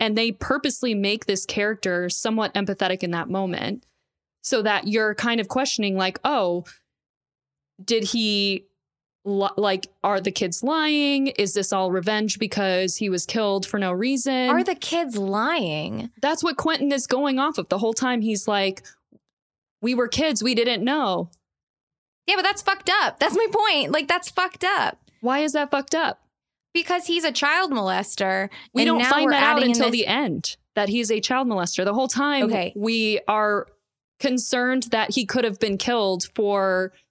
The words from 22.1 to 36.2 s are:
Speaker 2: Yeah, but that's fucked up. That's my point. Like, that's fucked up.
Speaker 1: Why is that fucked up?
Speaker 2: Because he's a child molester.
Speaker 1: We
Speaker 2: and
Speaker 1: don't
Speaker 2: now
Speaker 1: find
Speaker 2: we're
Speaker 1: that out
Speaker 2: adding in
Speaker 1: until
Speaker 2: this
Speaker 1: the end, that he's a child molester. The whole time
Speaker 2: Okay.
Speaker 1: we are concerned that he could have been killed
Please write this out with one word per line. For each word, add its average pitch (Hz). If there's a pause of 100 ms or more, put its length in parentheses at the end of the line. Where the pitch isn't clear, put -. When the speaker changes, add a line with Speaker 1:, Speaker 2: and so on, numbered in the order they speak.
Speaker 2:
Yeah, 392
but 370
that's 403
fucked 392
up. 370
That's -
my 440
point. 370
Like, 294
that's 349
fucked 359
up. 370 (220)
Speaker 1:
Why 262
is 302
that 285
fucked 277
up? 320 (520)
Speaker 2:
Because 349
he's 339
a 294
child 311
molester. 190 (240)
Speaker 1:
We 254
Speaker 2:
and 233
Speaker 1:
don't 226
Speaker 2:
now 247
Speaker 1:
find 294
Speaker 2:
we're -
Speaker 1:
that 277
out 294
Speaker 2:
adding 277
in 240
Speaker 1:
until 233
Speaker 2:
this 233
Speaker 1:
the -
end, 214 (200)
that 208
he's 220
a 220
child 254
molester. 185
The 202
whole 254
time 277
Speaker 2:
Okay. 190
Speaker 1:
we 220
are 208 (540)
concerned 254
that 220
he 233
could 247
have 208
been 202
killed 196